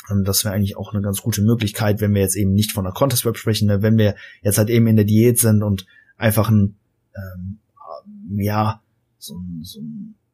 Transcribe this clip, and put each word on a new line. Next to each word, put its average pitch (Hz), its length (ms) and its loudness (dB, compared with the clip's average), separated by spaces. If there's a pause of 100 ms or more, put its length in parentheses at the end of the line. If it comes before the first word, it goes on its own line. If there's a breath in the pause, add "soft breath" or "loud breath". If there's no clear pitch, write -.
(100)
Und 101 140 0
das 98 200 0
wäre 104 100 -4
eigentlich 98 220 -2
auch - 160 -12
eine 104 100 -2
ganz 101 180 -4
gute 107 220 -2
Möglichkeit, 107 580 0
wenn 104 140 2
wir 98 80 2
jetzt 95 140 0
eben 98 160 0
nicht 104 200 0
von 95 140 -4
einer 90 80 -8
Contest 135 280 0
Prep 113 140 -2
sprechen, 107 300 -2
ne? 101 160 2
Wenn 110 160 4
wir 104 160 2 (280 loud breath)
jetzt 104 160 0
halt 107 120 2
eben 117 160 4
in 110 100 4
der 107 80 6
Diät 113 340 4
sind 110 240 2
und 101 240 -2 (300 soft breath)
einfach 110 340 0
ein, 104 260 4 (380)
ähm, 92 440 -12 (800)
ja, 107 420 -2 (380)
so - 180 -18
ein, 87 260 -10
so - 180 -16
ein - 340 -14 (200)